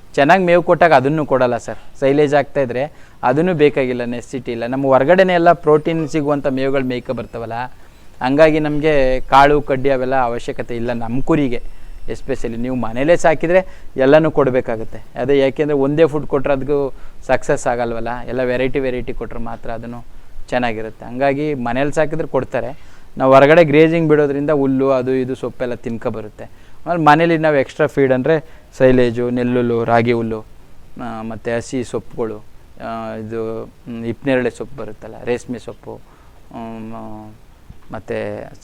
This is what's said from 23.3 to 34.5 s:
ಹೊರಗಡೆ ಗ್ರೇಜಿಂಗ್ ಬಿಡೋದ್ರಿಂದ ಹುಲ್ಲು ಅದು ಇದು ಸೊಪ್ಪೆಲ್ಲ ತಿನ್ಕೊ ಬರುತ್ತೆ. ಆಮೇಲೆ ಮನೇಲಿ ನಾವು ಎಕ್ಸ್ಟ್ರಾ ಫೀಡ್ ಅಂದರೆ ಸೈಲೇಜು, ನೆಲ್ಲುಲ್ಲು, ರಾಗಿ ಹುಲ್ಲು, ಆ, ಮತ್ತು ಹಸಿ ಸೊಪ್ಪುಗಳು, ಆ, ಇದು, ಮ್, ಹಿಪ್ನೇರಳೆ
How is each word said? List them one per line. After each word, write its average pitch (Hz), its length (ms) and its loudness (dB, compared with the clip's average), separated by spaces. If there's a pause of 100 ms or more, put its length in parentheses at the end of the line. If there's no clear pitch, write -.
ಹೊರಗಡೆ 147 300 8
ಗ್ರೇಜಿಂಗ್ 160 440 4
ಬಿಡೋದ್ರಿಂದ 147 420 2
ಹುಲ್ಲು 135 400 2
ಅದು 131 240 0
ಇದು 131 200 -2
ಸೊಪ್ಪೆಲ್ಲ 120 400 -6
ತಿನ್ಕೊ 117 360 -6
ಬರುತ್ತೆ. 110 340 -12
ಆಮೇಲೆ - 600 -6
ಮನೇಲಿ 160 340 6
ನಾವು 156 180 2
ಎಕ್ಸ್ಟ್ರಾ 139 300 0
ಫೀಡ್ 135 260 2
ಅಂದರೆ 147 340 0 (320)
ಸೈಲೇಜು, 123 520 4
ನೆಲ್ಲುಲ್ಲು, 123 540 0
ರಾಗಿ 117 280 2
ಹುಲ್ಲು, 113 280 -2 (600)
ಆ, 113 200 -10
ಮತ್ತು 113 340 -6
ಹಸಿ 117 280 -4
ಸೊಪ್ಪುಗಳು, 110 600 -8 (380)
ಆ, 113 320 -10
ಇದು, 113 560 -8 (180)
ಮ್, 117 160 -10
ಹಿಪ್ನೇರಳೆ 123 460 -2